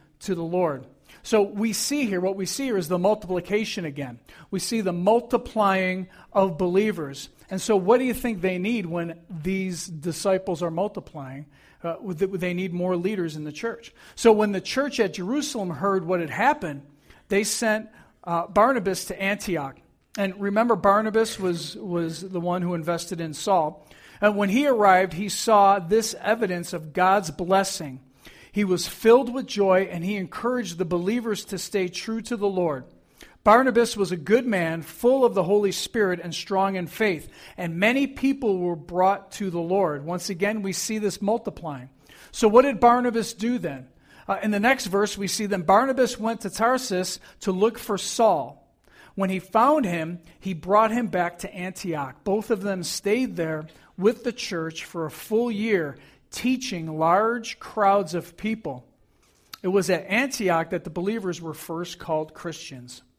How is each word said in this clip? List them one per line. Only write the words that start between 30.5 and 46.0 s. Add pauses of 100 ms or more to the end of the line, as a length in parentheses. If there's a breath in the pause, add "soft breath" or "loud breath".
the
believers
to
stay
true
to
the
Lord. (600 loud breath)
Barnabas
was
a
good
man,
full
of
the
Holy
Spirit
and
strong
in
faith, (280 loud breath)
and
many
people
were
brought
to
the
Lord.
Once
again,
we
see
this
multiplying. (420 loud breath)
So
what
did
Barnabas
do
then? (380 soft breath)
Uh,
in
the
next
verse,
we
see,
"Then
Barnabas